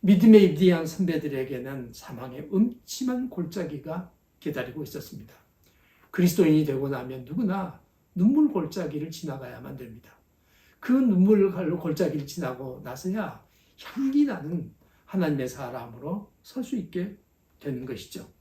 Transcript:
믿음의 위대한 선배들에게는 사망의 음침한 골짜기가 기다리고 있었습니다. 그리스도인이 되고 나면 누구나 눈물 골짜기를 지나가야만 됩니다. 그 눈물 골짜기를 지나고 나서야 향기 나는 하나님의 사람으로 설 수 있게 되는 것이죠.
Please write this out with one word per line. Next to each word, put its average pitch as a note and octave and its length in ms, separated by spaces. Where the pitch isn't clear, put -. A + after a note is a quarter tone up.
믿음의 G3+ 500
위대한 E3 340
선배들에게는 C3+ 1080
사망의 B2+ 600
음침한 B3 760
골짜기가 E3 840
기다리고 C#3+ 440
있었습니다. - 500
그리스도인이 E3 540
되고 C3+ 240
나면 B2+ 360
누구나 F#3 560
눈물 C#4 380
골짜기를 D3+ 600
지나가야만 C3 680
됩니다. A#2 340
그 - 120
눈물 G3+ 600
골짜기를 E3 760
지나고 B2+ 560
나서야 F#3 600
향기 C#4 440
나는 F3 460
하나님의 D3+ 420
사람으로 B2 840
설 - 200
수 - 120
있게 F#3 420
되는 C3 260
것이죠. - 440